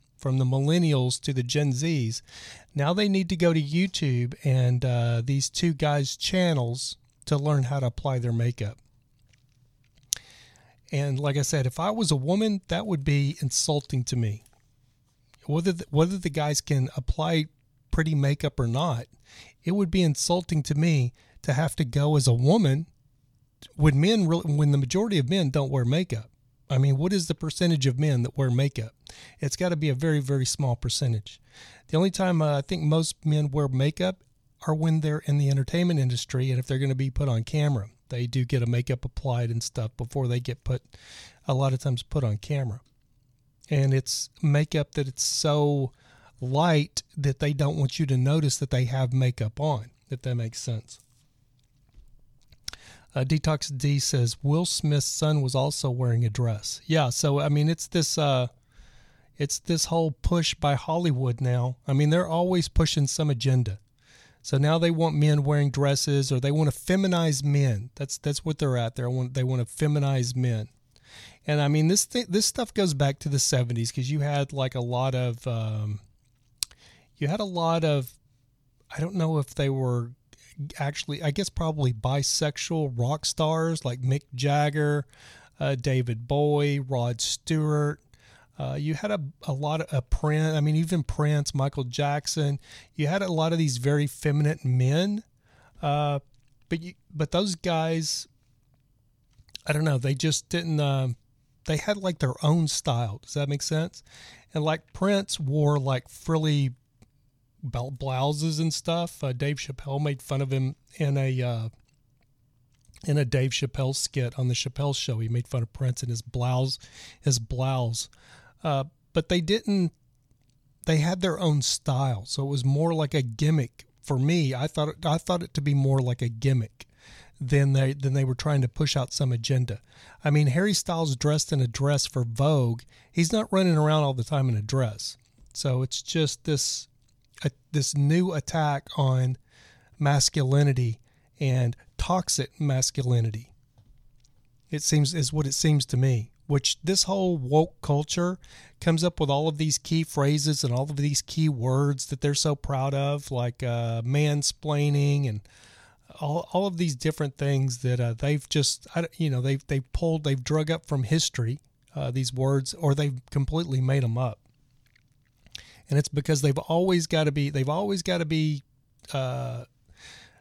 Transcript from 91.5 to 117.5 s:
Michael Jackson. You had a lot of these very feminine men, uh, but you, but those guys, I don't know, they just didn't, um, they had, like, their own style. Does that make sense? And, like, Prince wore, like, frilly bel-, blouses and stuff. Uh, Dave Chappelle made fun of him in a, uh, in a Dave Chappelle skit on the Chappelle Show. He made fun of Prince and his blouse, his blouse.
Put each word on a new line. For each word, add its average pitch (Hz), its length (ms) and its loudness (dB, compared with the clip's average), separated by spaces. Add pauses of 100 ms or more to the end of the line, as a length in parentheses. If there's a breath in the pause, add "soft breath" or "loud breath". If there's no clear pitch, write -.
Michael 139 300 -2
Jackson. 143 760 -2 (340 loud breath)
You 151 120 0
had 190 160 0
a 185 100 -2
lot 160 200 2
of 170 60 2
these 139 200 2
very 143 280 2
feminine 147 560 0
men, 147 640 2 (560 soft breath)
uh, 143 400 0 (480)
but 165 140 -4
you, 180 120 -14 (180)
but 151 200 -4
those 190 220 0
guys, 160 720 -2 (1400)
I 151 60 -2
don't 151 120 0
know, 143 140 2
they 135 160 0
just 156 340 -2
didn't, 165 320 -2
um, 135 360 -2 (480)
they 156 140 -2
had, 208 180 -2
like, 185 220 -4
their 127 160 -2 (100)
own 160 240 4
style. 120 540 -4
Does - 120 -18
that 143 140 -2
make 143 140 -4
sense? 160 400 -4 (500 loud breath)
And, 156 100 -2
like, 156 300 -2
Prince 196 480 0
wore, 147 380 2
like, 131 300 -2
frilly 151 640 0 (920)
bel-, 127 300 -6
blouses 147 640 -2
and 160 160 0
stuff. 170 500 -4
Uh, 131 80 -2
Dave 139 240 -2
Chappelle 139 460 -6
made 143 180 -2
fun 139 220 -4
of 135 100 -2
him 131 240 0 (200)
in 139 200 0
a, 131 260 0
uh, 117 260 -2 (1400)
in 147 100 2
a 147 80 2
Dave 131 280 0
Chappelle 135 420 -2
skit - 440 -4
on 127 100 0
the 123 60 0
Chappelle 139 400 -4
Show. 113 260 -4
He 113 80 -4
made 120 200 -2
fun 120 140 -2
of - 100 -8
Prince 127 300 -4
and 120 80 -6
his 117 120 -4
blouse, 127 560 -2 (420 loud breath)
his 131 180 4
blouse. 123 680 -2 (560 loud breath)